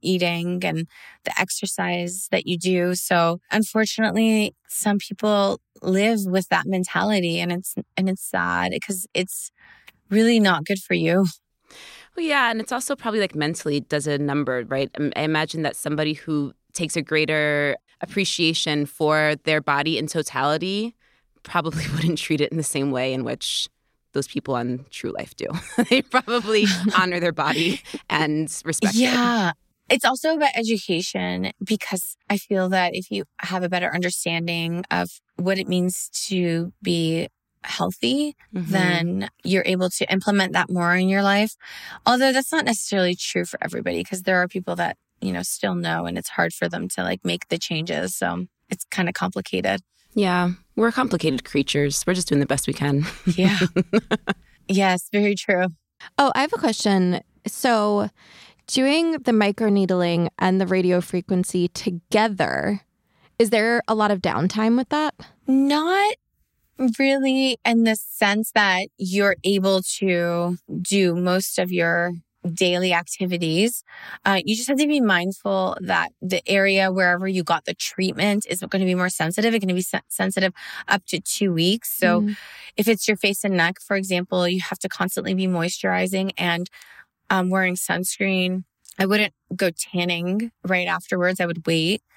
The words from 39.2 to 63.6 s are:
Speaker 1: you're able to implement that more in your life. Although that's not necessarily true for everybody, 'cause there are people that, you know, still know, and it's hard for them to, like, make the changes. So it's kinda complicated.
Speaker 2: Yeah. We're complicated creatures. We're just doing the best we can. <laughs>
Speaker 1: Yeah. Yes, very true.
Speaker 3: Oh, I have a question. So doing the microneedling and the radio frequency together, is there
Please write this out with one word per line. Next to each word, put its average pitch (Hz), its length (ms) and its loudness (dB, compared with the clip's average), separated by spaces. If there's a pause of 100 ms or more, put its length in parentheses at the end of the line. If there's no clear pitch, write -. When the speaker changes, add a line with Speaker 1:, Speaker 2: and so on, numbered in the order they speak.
Speaker 1:
you're 185 220 2
able 185 240 0
to - 220 -4
implement 190 420 2
that 180 160 0
more 175 260 2
in 185 120 4
your 196 140 2
life. 202 340 2 (500)
Although 254 260 6
that's 262 200 -2
not 311 120 2
necessarily 190 500 0
true 180 300 -4
for - 180 -8
everybody, 175 400 -4
'cause 185 200 -8
there 185 200 2
are 180 60 -2
people 180 280 -6
that, 175 200 -2 (240)
you 190 120 -4
know, 180 100 -4
still - 320 -2
know, 170 320 -2
and 175 100 -6
it's - 140 -8
hard 170 240 -2
for 175 140 -4
them 175 260 -6
to, 180 80 -4
like, 185 220 -4
make 175 240 -4
the 170 100 -4
changes. 175 580 -4
So 175 300 -4 (240)
it's - 200 -8
kinda 175 220 -2
complicated. 190 680 -4 (340)
Speaker 2:
Yeah. 180 380 2 (220)
We're 226 180 2
complicated 156 520 0
creatures. 143 600 0
We're 185 80 2
just 185 140 -4
doing 143 120 4
the 143 60 2
best 147 200 -2
we 147 60 0
can. 143 320 0 (140)
<laughs> - 80 -16 (100)
Speaker 1:
Yeah. 190 220 4 (1080)
Yes, 190 440 2
very 208 220 2
true. 185 320 0 (520)
Speaker 3:
Oh, 277 160 6
I - 80 2
have 302 100 -2
a 466 60 0
question. 190 600 2 (260)
So 208 640 2 (580)
doing 311 460 2
the 269 200 0
microneedling 196 960 2 (100)
and 185 220 2
the 190 60 0
radio 180 340 2
frequency 180 680 0
together, 185 1120 0 (580)
is 226 120 4
there 233 380 4